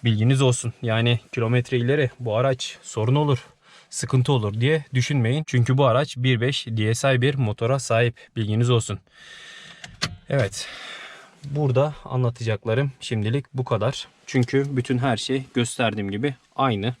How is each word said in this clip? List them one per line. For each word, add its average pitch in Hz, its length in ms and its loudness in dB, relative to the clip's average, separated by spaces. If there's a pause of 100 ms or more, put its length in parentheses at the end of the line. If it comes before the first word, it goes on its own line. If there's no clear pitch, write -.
Bilginiz 120 380 4
olsun. 123 300 2 (100)
Yani 117 380 2 (120)
kilometre 120 440 0
ileri 127 340 2 (100)
bu 113 160 -2
araç 127 460 0
sorun 113 320 0
olur, 147 240 2 (520)
sıkıntı 127 420 0
olur 107 280 0
diye 147 240 2 (100)
düşünmeyin. 127 520 0
Çünkü 131 320 2
bu 143 80 6
araç 127 300 2
bir 123 240 2
beş 135 260 -2
D 110 280 0
S 135 200 2
I 123 80 2
bir 139 120 2
motora 123 440 0
sahip. 120 360 2 (220)
Bilginiz 113 340 2
olsun. 110 280 2 (1300)
Evet. 117 380 -2 (760)
Burada 139 500 0 (100)
anlatacaklarım 120 960 -2
şimdilik 113 540 -2
bu 131 100 -4
kadar. 117 440 -2 (180)
Çünkü 135 500 0
bütün 123 220 0
her 120 180 0
şey 131 280 -4 (100)
gösterdiğim 110 560 -2
gibi 127 240 -4 (220)
aynı. 120 440 0